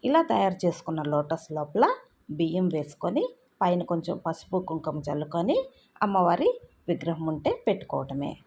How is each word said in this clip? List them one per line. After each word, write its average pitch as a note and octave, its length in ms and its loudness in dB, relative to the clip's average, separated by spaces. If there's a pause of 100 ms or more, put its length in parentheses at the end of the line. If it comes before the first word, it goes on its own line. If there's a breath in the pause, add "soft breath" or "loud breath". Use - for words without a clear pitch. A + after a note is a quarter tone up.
ఇలా D#4 200 4 (100)
తయారు F#3+ 320 2
చేసుకున్న E3 360 -2 (140)
లోటస్ D3 420 -2
లోపల D3+ 280 2 (520)
బియ్యం E3+ 360 0
వేసుకొని E3+ 480 -2 (400)
పైన F3+ 200 4 (100)
కొంచెం E3+ 240 -2 (100)
పసుపు E3+ 320 -4 (100)
కుంకుమ D#3 380 -4
చల్లుకొని D3+ 500 -2 (500 soft breath)
అమ్మవారి G3 440 4 (400)
విగ్రహం E3 420 -2
ఉంటే D3+ 200 0 (160)
పెట్టుకోవటమే. C#3 600 -2 (180)